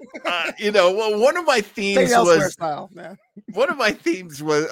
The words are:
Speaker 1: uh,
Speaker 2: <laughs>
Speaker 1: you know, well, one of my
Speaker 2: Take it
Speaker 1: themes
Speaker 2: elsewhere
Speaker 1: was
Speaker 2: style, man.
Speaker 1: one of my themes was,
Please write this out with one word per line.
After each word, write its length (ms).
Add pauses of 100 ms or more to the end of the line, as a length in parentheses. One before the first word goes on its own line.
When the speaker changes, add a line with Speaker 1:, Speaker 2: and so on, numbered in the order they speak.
(240)
Speaker 1:
uh, 300
Speaker 2:
<laughs> 40
Speaker 1:
you 140
know, 220
well, 260
one 160
of 100
my 140
Speaker 2:
Take 60
it 80
Speaker 1:
themes 380
Speaker 2:
elsewhere 260
Speaker 1:
was 140
Speaker 2:
style, 400
man. 240 (380)
Speaker 1:
one 160
of 80
my 140
themes 500
was, 300